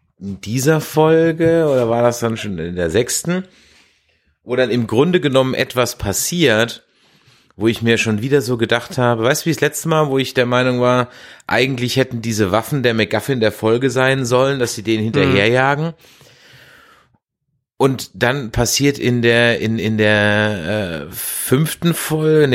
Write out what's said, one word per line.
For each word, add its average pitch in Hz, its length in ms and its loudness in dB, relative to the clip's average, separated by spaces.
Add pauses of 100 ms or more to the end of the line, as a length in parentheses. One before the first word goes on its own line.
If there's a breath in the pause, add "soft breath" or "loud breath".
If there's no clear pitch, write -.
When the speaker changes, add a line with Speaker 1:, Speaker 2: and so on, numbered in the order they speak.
(200)
Speaker 1:
in 95 220 -10
dieser 131 400 0
Folge 160 880 2
oder 123 200 2
war 117 120 0
das 120 180 2
dann 113 180 -2
schon 101 200 -8
in 87 180 -8
der 87 140 -2
sechsten, 165 540 -2 (1000 soft breath)
wo 123 120 -4
dann 127 140 2
im 117 180 0
Grunde 160 340 2
genommen 131 320 2
etwas 127 440 -2
passiert, 117 880 0 (720 soft breath)
wo 104 120 0
ich 110 120 -2
mir 117 160 2
schon 107 240 -2
wieder 139 200 0
so 120 160 -2
gedacht 117 400 -2
habe, 120 260 0
weißt 143 200 0
du, 170 60 -2
wie 156 40 2
das 120 80 -4
letzte 147 260 -2
Mal, 156 220 2
wo 135 80 0
ich 135 160 -4
der 123 120 2
Meinung 123 360 0
war, 123 260 2 (400 loud breath)
eigentlich 123 480 0
hätten 127 260 0
diese 107 300 0
Waffen 113 320 0
der 117 100 2
MacGuffin 120 460 -2
der 110 140 2
Folge 120 360 2
sein 131 360 0
sollen, 131 340 2
dass 120 160 -4
sie 107 80 -10
den 110 160 0
Speaker 2:
Mhm. 107 60 -2
Speaker 1:
hinterherjagen? 131 880 2 (1800 soft breath)
Und 131 360 -2
dann 120 380 -2
passiert 139 460 0
in 120 240 0
der, 117 380 4
in, 113 200 -2
in 107 180 -2
der, 104 1120 0
äh, - 20 -16
fünften 156 840 -2
Folge, 156 520 0
in 135 100 2